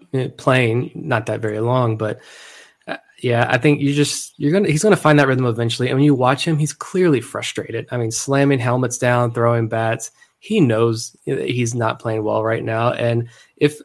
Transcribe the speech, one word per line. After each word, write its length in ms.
uh, 220
playing 580
not 320
that 140
very 200
long. 360
But, 240
uh, 80
yeah, 300
I 100
think 220
you 120
just, 460
you're 140
gonna, 160
he's 140
gonna 140
find 220
that 100
rhythm 160
eventually. 440
And 100
when 60
you 100
watch 320
him, 100
he's 160
clearly 480
frustrated. 720
I 60
mean, 140
slamming 480
helmets 400
down, 340
throwing 360
bats. 420
He 220
knows 640
he's 500
not 260
playing 240
well 180
right 220
now. 300
And 340
if, 260